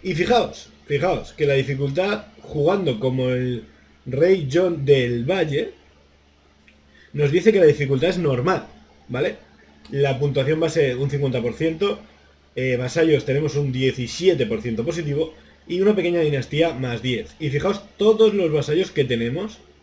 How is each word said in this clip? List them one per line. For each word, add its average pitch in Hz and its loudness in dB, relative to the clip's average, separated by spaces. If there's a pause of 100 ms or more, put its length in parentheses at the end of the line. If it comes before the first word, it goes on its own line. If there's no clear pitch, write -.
Y 185 -4
fijaos, 202 0 (180)
fijaos, 147 -2
que 151 0
la 139 2
dificultad, 139 -2 (140)
jugando 156 0
como 127 -2
el 123 -4 (420)
Rey 156 2
John 170 0
del 120 2
Valle, 156 -2 (1400)
nos 143 0
dice 185 4
que 196 4
la 165 8
dificultad 143 2
es 175 -4
normal, 151 0 (420)
¿vale? 131 -4 (540)
La 139 0
puntuación 139 0
base 156 0
un 135 -2
cincuenta 135 -2
por 117 -4
ciento, 160 -2 (560)
eh, 127 -2
vasallos 143 2
tenemos 139 -2
un 143 -2
diecisiete 131 0
por 107 -4
ciento 113 -4
positivo 160 -4 (340)
y 175 -2
una 208 4
pequeña 170 0
dinastía 151 0
más 120 -6
diez. 120 -4
Y 151 -4
fijaos 165 -2 (140)
todos 214 4
los 180 0
vasallos 156 0
que 143 0
tenemos 123 -4 (240)